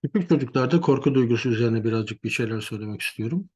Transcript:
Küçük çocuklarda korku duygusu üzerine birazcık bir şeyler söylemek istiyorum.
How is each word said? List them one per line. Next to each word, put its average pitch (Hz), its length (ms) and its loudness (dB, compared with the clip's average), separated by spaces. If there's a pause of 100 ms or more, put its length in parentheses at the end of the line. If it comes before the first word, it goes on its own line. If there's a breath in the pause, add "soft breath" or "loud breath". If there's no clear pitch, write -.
Küçük 180 260 -2
çocuklarda 135 520 2
korku 139 340 2
duygusu 120 340 2
üzerine 113 360 2
birazcık 110 400 -2
bir 113 60 -2
şeyler 113 300 -4
söylemek 107 420 -10
istiyorum. 156 540 -4